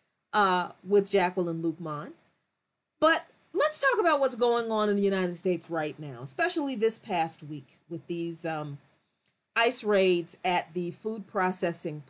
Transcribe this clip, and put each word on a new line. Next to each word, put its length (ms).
uh, 380
with 240
Jacqueline 540
Luqman. 480
But 260
let's 260
talk 180
about 220
what's 160
going 340
on 200
in 80
the 40
United 360
States 320
right 280
now, 240
especially 540
this 240
past 420
week 380
with 180
these, 380
um, 340
ice 280
raids 600
at 300
the 180
food 340
processing 840